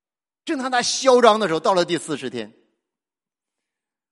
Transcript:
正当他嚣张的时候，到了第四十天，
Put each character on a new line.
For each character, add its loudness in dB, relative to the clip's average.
正 -6
当 -8
他 -2
嚣 2
张 6
的 -2
时 -2
候， -2
到 0
了 2
第 -4
四 -8
十 -10
天， -10